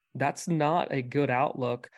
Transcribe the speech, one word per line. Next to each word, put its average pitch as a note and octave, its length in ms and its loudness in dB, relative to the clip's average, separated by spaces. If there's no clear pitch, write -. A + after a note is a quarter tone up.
that's C#3 320 -2
not D#3+ 440 2
a C#3 100 0
good C3 280 0
outlook, B2 680 0